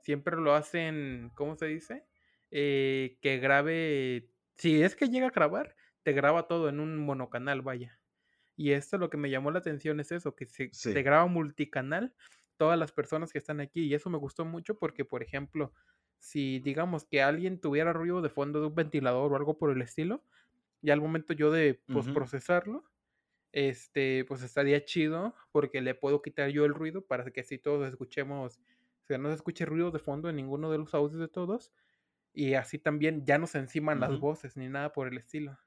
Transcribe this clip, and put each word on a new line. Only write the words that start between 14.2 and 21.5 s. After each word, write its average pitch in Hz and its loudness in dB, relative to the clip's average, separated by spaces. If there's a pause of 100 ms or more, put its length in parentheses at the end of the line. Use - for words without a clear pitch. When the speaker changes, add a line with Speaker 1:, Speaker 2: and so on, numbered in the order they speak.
Speaker 1:
mucho 165 -8
porque, 143 -4
por - -6
ejemplo, 143 -6 (460)
si 131 -4
digamos 156 -2
que 139 2
alguien 175 0
tuviera 160 2
ruido 170 -2
de 151 0
fondo 147 -2
de 156 0
un 151 -6
ventilador 143 2
o - 2
algo 151 0
por 147 4
el 127 2
estilo, 170 -4 (560)
y 147 4
al 147 6
momento 160 0
yo 151 4